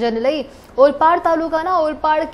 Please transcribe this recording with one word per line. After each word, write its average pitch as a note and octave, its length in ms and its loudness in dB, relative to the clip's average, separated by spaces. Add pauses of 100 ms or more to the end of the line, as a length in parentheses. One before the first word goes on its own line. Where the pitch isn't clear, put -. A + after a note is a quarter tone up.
જેને A3+ 240 -2
લઈ C#4+ 160 -2 (440)
ઓલપાડ D#4+ 420 2
તાલુકાના E4 580 -2
ઓલપાડ D#4 480 -2